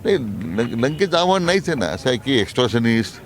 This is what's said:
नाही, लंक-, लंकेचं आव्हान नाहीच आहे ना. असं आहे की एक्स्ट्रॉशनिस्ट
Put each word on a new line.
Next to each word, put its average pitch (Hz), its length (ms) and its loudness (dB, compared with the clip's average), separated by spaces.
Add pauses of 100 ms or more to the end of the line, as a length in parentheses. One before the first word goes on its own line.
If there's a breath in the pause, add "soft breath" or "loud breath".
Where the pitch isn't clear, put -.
नाही, 190 120 2 (420)
लंक-, 117 260 -2
लंकेचं 156 340 0
आव्हान 185 240 2
नाहीच 175 260 0
आहे 151 100 -2
ना. 92 80 0
असं 80 220 -2
आहे 123 100 2
की 131 200 0
एक्स्ट्रॉशनिस्ट 113 880 0